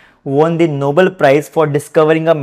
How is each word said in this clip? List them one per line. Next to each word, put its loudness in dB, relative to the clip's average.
won 0
the 0
Nobel 0
Prize 2
for 0
discovering 0
a 2